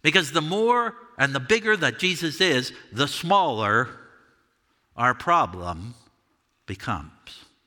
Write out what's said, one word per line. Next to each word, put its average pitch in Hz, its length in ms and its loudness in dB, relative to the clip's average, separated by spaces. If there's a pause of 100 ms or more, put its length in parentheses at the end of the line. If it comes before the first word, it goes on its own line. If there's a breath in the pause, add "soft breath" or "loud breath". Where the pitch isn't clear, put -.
because 156 300 2
the 160 100 2
more 226 540 0 (220)
and 139 180 0
the 135 40 -2
bigger 214 380 2
that 139 220 -2
Jesus 170 420 -2
is, 135 320 2 (180 loud breath)
the 131 160 0
smaller 127 800 2 (1040)
our 123 180 2
problem 92 800 -2 (720)
becomes. - 800 -10 (220)